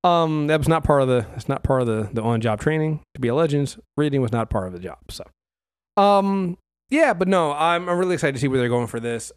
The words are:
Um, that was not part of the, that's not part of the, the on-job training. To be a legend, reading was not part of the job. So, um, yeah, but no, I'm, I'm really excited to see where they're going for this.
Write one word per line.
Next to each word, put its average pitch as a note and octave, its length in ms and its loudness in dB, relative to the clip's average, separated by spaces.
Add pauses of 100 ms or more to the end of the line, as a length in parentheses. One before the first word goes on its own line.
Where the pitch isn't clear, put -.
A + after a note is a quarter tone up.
Um, D#3+ 440 2
that D#3 100 2
was C#3+ 100 0
not D#3+ 160 2
part C#3+ 180 4
of C3 60 2
the, B2 220 0
that's - 180 -10
not C#3 140 -4
part C3 180 0
of B2 60 0
the, A2 260 -2
the A#2 100 -4
on-job A2+ 380 0
training. D#3 400 -2 (140)
To - 60 -12
be A#2+ 80 -2
a A#2 60 0
legend, D3 420 0 (200)
reading C#3+ 240 0
was A#2 120 0
not A2+ 180 -2
part F#2+ 160 -4
of F2+ 60 -10
the F2 60 -12
job. F2+ 200 -12 (120)
So, - 140 -16 (720)
um, G3 640 2 (320)
yeah, C#4+ 240 4
but F3+ 140 0
no, E3+ 240 2
I'm, E3+ 360 0
I'm F3 100 0
really F3+ 160 0
excited D3 200 0
to B2 60 -6
see C#3 80 0
where C3 100 0
they're B2 100 2
going A#2+ 180 0
for A#2 120 -8
this. A#2 380 -6